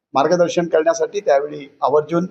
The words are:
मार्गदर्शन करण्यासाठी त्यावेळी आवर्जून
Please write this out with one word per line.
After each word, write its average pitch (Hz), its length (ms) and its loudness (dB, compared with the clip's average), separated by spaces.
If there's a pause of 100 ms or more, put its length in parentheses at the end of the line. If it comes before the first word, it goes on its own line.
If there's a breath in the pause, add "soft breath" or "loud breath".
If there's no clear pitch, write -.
(140)
मार्गदर्शन 170 540 0
करण्यासाठी 165 520 0
त्यावेळी 147 640 -2
आवर्जून 151 500 0